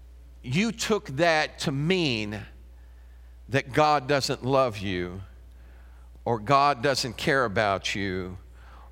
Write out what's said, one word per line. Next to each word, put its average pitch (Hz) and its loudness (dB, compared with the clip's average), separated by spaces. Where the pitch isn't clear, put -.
you 208 2
took - -2
that 156 2
to 156 -2
mean 135 0
that 131 -2
God 151 4
doesn't 135 0
love 127 2
you, 92 -6
or 117 -2
God 139 2
doesn't 131 -2
care 135 2
about 101 0
you, 92 -6